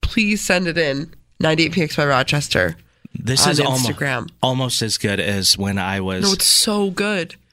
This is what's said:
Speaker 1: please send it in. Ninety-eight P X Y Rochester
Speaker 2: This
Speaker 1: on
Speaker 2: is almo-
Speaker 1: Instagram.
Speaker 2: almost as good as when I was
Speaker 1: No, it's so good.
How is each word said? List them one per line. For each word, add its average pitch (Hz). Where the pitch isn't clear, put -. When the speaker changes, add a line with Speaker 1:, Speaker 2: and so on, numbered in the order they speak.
Speaker 1:
please 208
send 180
it 165
in. 147
Ninety-eight 160
P 175
X 151
Y 147
Rochester 131
Speaker 2:
This 135
Speaker 1:
on 147
Speaker 2:
is 147
almo- 135
Speaker 1:
Instagram. 127
Speaker 2:
almost 127
as 110
good 101
as 95
when 98
I 95
was 185
Speaker 1:
No, 196
it's 190
so 208
good. 190